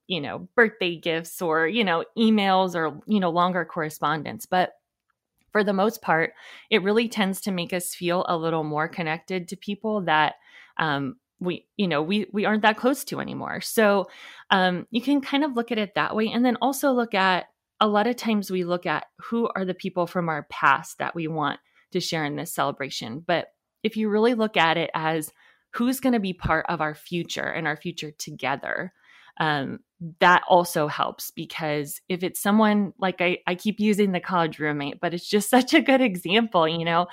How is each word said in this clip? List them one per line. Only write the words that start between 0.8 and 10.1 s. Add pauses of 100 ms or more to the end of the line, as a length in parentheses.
gifts
or,
you
know, (120)
emails
or,
you
know,
longer
correspondence.
But (760)
for
the
most
part, (340)
it
really
tends
to
make
us
feel
a
little
more
connected
to
people
that, (420)